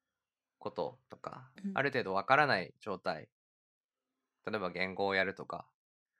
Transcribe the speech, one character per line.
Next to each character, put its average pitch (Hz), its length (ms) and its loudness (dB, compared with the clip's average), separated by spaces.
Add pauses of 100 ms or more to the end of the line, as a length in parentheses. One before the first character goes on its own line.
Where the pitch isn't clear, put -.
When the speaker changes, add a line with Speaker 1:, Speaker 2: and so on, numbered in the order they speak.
(600)
Speaker 1:
こ 104 120 -6
と - 280 -4 (100)
と - 80 -18
か、 - 320 -12 (160)
Speaker 2:
う 202 40 -2
ん。 190 80 -2
Speaker 1:
あ 139 40 2
る 139 100 2
程 120 120 0
度 95 100 -2
わ 98 120 0
か 131 100 8
ら 147 120 6
な 113 120 4
い - 200 -8
状 95 200 -6
態。 80 300 -6 (1160)
例 107 100 -4
え 110 40 0
ば 92 120 -2
言 92 220 -2
語 98 140 0
を 98 80 2
や 95 80 6
る 92 100 0
と - 120 -10
か、 - 220 -8 (520)